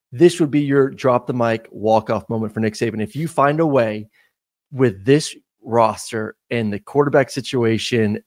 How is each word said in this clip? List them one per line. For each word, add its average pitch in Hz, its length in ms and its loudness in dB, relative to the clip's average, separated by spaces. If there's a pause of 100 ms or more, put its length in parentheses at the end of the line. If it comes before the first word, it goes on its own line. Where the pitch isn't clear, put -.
(120)
this 165 260 4
would 151 120 0
be 147 100 0
your 139 300 2
drop 123 360 0
the 127 80 -6
mic, 117 360 0
walk 107 400 0
off 107 180 -4
moment 110 240 -4
for 113 80 -6
Nick 110 140 -2
Saban. 107 280 -4
If 104 140 -10
you 160 120 -6
find 147 320 0
a 165 60 2
way 110 420 -2 (640)
with 117 340 0
this 139 320 2 (260)
roster 110 720 -2 (160)
and 113 220 -2
the 101 60 -6
quarterback 143 500 2
situation 113 1000 -2